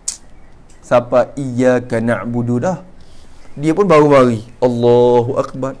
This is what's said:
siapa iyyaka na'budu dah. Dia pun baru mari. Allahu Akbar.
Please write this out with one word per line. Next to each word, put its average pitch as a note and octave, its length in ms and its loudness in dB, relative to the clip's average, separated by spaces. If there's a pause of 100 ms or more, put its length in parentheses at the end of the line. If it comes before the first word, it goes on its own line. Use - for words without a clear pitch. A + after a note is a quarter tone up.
(800)
siapa A#2+ 560 0
iyyaka B2+ 640 -2
na'budu A#2+ 640 -4
dah. F3+ 240 -6 (720)
Dia D#3 160 -2
pun G3 160 0
baru D3+ 160 6
mari. B2+ 400 2 (160)
Allahu A#2+ 720 2
Akbar. C3+ 460 -6